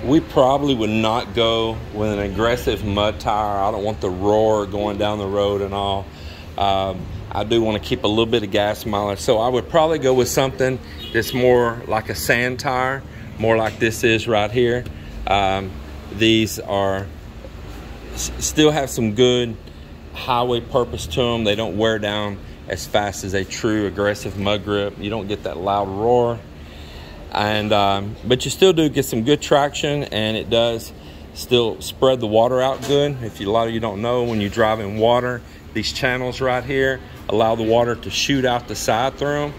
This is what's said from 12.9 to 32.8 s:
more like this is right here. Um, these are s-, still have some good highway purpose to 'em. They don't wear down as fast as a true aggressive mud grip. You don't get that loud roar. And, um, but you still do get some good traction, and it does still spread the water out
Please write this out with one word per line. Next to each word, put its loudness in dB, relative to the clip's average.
more 2
like -2
this -2
is 2
right 0
here. 0
Um, 0
these 2
are -2
s-, -6
still 4
have 0
some 0
good 4
highway 0
purpose -2
to -2
'em. 2
They 4
don't -4
wear 2
down -2
as -6
fast 0
as -6
a 0
true 0
aggressive -2
mud 0
grip. 0
You -4
don't -4
get -4
that -4
loud 0
roar. 2
And, 0
um, 2
but 2
you -2
still 6
do 4
get 0
some -2
good 2
traction, 2
and -2
it -4
does 0
still 2
spread 2
the -2
water 4
out 0